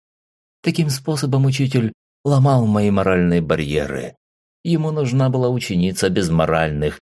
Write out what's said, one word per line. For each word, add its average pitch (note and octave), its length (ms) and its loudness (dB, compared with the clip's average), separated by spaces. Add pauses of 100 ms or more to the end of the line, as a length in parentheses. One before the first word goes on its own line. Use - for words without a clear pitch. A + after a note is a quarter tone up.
(640)
"Таким E3+ 260 -2
способом C#3 580 -2
учитель C3 460 0 (320)
ломал C3+ 420 4
мои G#2 240 2
моральные F2+ 500 2
барьеры. C#2+ 760 -4 (480)
Ему D#3+ 300 -2
нужна C3+ 380 0
была B2+ 180 0
ученица F#2+ 640 -2
без F2+ 200 -2
моральных D#2+ 680 0 (140)